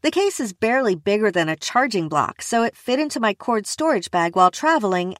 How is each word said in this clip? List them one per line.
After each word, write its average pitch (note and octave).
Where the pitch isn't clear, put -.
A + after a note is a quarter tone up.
The D4+
case F#4+
is A3
barely A#3
bigger G#3
than E3+
a D#3+
charging G#3+
block, D3
so A#3
it A#3
fit B3
into D4+
my A3
cord A3
storage D4+
bag E3+
while F#3
traveling F#3+